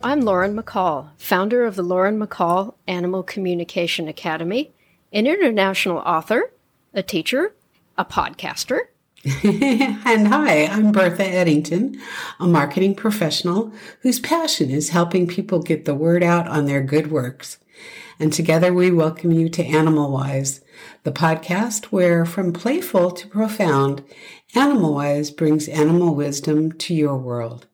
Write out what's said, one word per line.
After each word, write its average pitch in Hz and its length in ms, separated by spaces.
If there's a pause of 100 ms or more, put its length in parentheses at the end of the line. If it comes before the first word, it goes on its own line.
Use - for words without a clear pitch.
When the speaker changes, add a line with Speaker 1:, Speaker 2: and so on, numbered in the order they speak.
(160)
Speaker 1:
I'm 294 60
Lauren 196 340
McCall, 170 600
founder 214 480
of 208 100
the 185 80
Lauren 185 340
McCall 196 580 (120)
Animal 180 340
Communication 175 840
Academy, 170 640 (400)
an 214 160
international 202 720
author, 175 560 (400)
a 190 100
teacher, 247 500 (440)
a 185 80
podcaster. - 760 (240)
Speaker 2:
<laughs> - 400
And 220 880
hi, 226 380
I'm 208 260
Bertha 190 320
Eddington, 180 760 (400)
a 185 80
marketing 170 480
professional 190 760 (300)
whose 254 180
passion 311 480
is 151 220
helping 170 360
people 175 340
get 160 220
the 143 100
word 170 300
out 170 240
on 143 180
their 139 160
good 151 300
works. 131 460 (600)
And 156 140
together 165 400
we 180 200
welcome 165 420
you 165 160
to 165 160
Animal 156 480
Wise, 135 480 (420)
the 151 80
podcast 170 760
where, 170 380
from 175 280
playful 196 580
to - 160
profound, 160 720 (540)
Animal 240 380
Wise 143 360
brings 151 380
animal 165 480
wisdom 151 560
to 165 220
your 147 240
world. 120 560